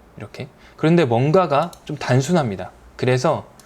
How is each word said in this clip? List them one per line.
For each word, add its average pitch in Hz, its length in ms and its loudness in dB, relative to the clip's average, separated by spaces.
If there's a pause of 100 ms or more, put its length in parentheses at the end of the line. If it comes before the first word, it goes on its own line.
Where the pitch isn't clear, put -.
(160)
이렇게. - 320 -14 (280)
그런데 165 280 4
뭔가가 147 680 2 (140)
좀 151 120 -10
단순합니다. 127 760 -2 (260)
그래서 127 580 -2 (120)